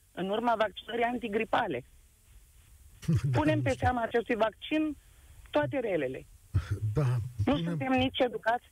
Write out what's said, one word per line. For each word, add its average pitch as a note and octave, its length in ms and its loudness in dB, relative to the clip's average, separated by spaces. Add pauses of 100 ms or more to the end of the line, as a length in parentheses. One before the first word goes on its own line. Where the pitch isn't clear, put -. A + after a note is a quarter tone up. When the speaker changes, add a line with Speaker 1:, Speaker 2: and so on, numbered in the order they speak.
(120)
Speaker 1:
în F#3 180 -4
urma A3+ 280 2
vaccinării A3 460 -2
antigripale. A3+ 800 -2 (1160)
Speaker 2:
<laughs> - 80 -8 (160)
Da, C3 140 0
Speaker 1:
Punem D#4 180 4
Speaker 2:
nu D4+ 60 0
Speaker 1:
pe C#4 80 0
Speaker 2:
știu. C4 160 -2
Speaker 1:
seama B3 160 2
acestui A#3 340 0
vaccin C#4+ 640 0 (520)
toate D4 300 0
relele. D#3+ 460 -2 (680)
Speaker 2:
Da, B2+ 240 2 (200)
Speaker 1:
Nu - 60 0
Speaker 2:
punem - 200 2
Speaker 1:
suntem C4 280 -2
nici C4 280 2
educați, A#3 520 0